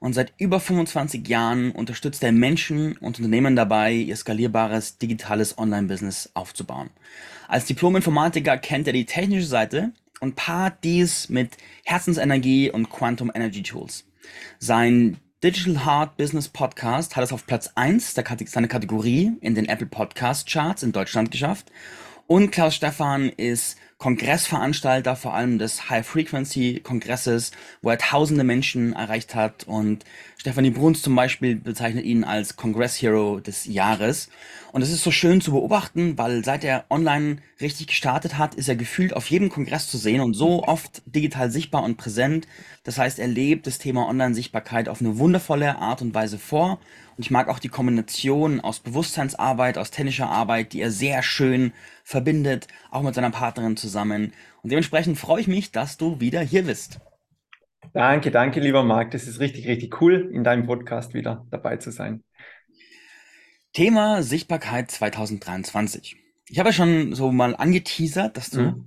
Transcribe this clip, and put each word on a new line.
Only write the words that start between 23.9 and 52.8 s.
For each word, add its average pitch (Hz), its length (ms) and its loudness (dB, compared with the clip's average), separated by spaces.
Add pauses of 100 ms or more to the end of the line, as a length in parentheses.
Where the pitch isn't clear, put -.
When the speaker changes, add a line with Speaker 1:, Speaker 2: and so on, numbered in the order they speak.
Speaker 1:
Kongressveranstalter, 131 1160 0
vor 127 200 -6
allem 117 240 0
des - 300 -4
High 113 180 0
Frequency 135 760 -2
Kongresses, 120 720 -2 (280)
wo 117 100 0
er 117 80 2
tausende 147 460 2
Menschen 123 480 0
erreicht 110 420 -6
hat. 110 300 -2
Und 107 400 -2 (320)
Stefanie 131 340 2
Bruns 151 300 4
zum 135 140 2
Beispiel 127 420 2
bezeichnet 117 480 -4
ihn 117 200 2
als 104 320 -4
Kongress 113 440 -2
Hero 107 400 2
des - 260 -10
Jahres. 104 600 0 (440)
Und 131 100 0
es 139 80 0
ist 170 120 -2
so 170 80 2
schön 180 300 6
zu 156 120 0
beobachten, 170 640 0
weil 120 260 0
seit 143 180 -2
er 135 280 0
online 147 480 2 (240)
richtig 147 240 -6
gestartet - 500 -2
hat, 151 180 0
ist 135 140 -4
er 123 80 2
gefühlt 147 400 -2
auf - 140 -4
jedem 190 180 4
Kongress 143 400 -4
zu - 80 -6
sehen 110 240 2
und 120 140 0
so 170 300 2
oft - 420 -2
digital 139 440 0
sichtbar 139 320 -2
und 113 140 -2
präsent. 131 500 -2 (380)
Das 127 140 -8
heißt, 131 200 0
er 123 100 -2
lebt 139 380 0
das 127 120 -6
Thema 127 300 -2
Online-Sichtbarkeit 117 840 -2
auf 113 100 -10
eine 110 180 0
wundervolle 147 600 2
Art 120 240 -4
und 117 120 -4
Weise 107 220 -2
vor. 175 440 0 (360)
Und 123 80 -10
ich - 60 -6
mag 127 180 4
auch 123 100 -4
die 120 120 -8
Kombination 135 880 0
aus - 200 -8
Bewusstseinsarbeit, 131 1000 -2
aus 110 120 -8
technischer 131 380 -4
Arbeit, 113 460 -2
die 76 80 -4
er 117 80 -2
sehr 127 320 -2
schön 127 500 0 (320)
verbindet, 139 640 -2 (220)